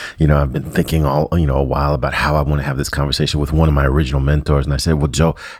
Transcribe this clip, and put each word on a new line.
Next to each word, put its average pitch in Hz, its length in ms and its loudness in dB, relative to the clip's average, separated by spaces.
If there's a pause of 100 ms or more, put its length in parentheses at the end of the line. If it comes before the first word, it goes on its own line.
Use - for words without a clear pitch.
(180)
you 80 80 2
know, 73 160 4
I've 67 120 -2
been 65 180 -6
thinking 80 340 0
all, 73 280 0
you 85 120 2
know, 67 120 0
a 69 60 2
while 71 300 0
about 67 200 -2
how 76 240 0
I 76 40 2
wanna 71 220 0
have 69 140 -4
this 69 100 -4
conversation 71 540 -2
with 71 100 -2
one 80 160 4
of 73 80 4
my 69 100 2
original 67 360 0
mentors. 69 420 2
And 73 100 -2
I 69 40 -2
said, 82 160 0
"Well, 73 160 0
Joe, 78 260 2 (240)